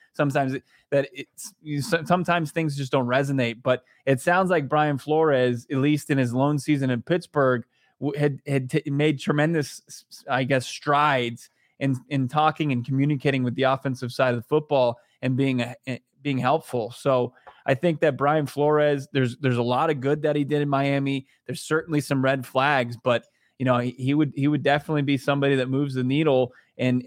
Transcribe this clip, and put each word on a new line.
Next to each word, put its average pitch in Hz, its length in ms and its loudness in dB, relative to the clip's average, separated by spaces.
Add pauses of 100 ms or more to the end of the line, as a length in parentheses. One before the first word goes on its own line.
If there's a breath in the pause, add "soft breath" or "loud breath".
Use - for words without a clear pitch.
(160 soft breath)
Sometimes 139 380 0
it, 127 100 -8 (280 soft breath)
that 139 200 0
it's, - 420 -16 (100)
you, 147 180 -6
so-, 147 240 -2
sometimes 175 460 0
things 156 260 -4
just 135 140 -6
don't 131 160 0
resonate, 127 560 0
but 127 200 0 (220 soft breath)
it 135 160 2
sounds 180 300 2
like 147 180 0
Brian 151 280 2
Flores, 135 760 2
at 139 60 -2
least 147 340 0
in 139 60 2
his 120 160 0
lone 143 260 2
season 135 320 0
in 117 100 -2
Pittsburgh, 135 640 0 (360)
w-, 143 200 -6
had, 143 260 0
had 135 240 -2
t-, 156 220 0
made 143 280 0
tremendous, 151 680 -2
s-, - 240 -20
s-, - 180 -20
I 131 140 0
guess, 127 240 0
strides 143 800 0 (300)
in, 135 180 0 (120)
in 135 180 -2
talking 151 440 0
and 123 140 -2
communicating 139 580 0
with 120 120 -2
the 131 80 0
offensive 131 480 -2
side 127 240 0
of 120 40 -4
the - 80 -12
football 139 520 0 (240 soft breath)
and 127 120 0
being 131 260 0
a, 120 140 -6 (120)
a, 123 120 -6 (220)
being 139 160 -2
helpful. 127 540 -2
So 127 420 0 (320 loud breath)
I 139 80 2
think 160 280 -2
that 147 140 2
Brian 147 300 0
Flores, 147 680 0
there's, 127 260 0
there's 127 200 0
a 120 60 2
lot 127 260 0
of 147 100 -2
good 143 220 -2
that 151 140 0
he 147 80 0
did 147 180 -2
in 143 80 -2
Miami. 139 560 0 (220 soft breath)
There's - 140 -10
certainly 156 400 -2
some 131 220 0
red 135 220 0
flags, 131 580 0
but, 117 220 0 (320)
you 131 80 -2
know, 123 140 4
he, 123 120 -4
he 131 220 -2
would, 151 220 2
he 139 120 0
would 147 160 0
definitely 147 380 0
be 139 160 0
somebody 139 380 0
that 131 120 0
moves 135 280 -2
the 127 80 -2
needle 131 500 2 (240 soft breath)
and, 127 280 0